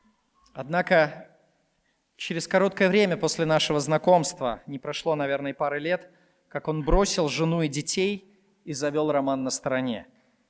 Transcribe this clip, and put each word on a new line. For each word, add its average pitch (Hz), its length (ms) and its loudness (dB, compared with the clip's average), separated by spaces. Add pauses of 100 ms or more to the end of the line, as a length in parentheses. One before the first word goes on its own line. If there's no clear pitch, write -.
(540)
Однако 156 760 2 (880)
через 165 280 -6
короткое 190 440 2
время 190 260 4
после 160 300 0
нашего 156 340 2
знакомства, 151 880 2
не 139 120 -10
прошло, 151 360 -4
наверное, 139 360 -4
и - 40 -10
пары 143 240 -4
лет, 175 300 -4 (400)
как - 180 -10
он 156 160 -2
бросил 170 460 2
жену 165 320 0
и 156 80 0
детей 190 680 -4 (280)
и 156 80 -8
завел 147 400 -2
роман 135 320 0
на 131 40 -2
стороне. 127 580 -4 (420)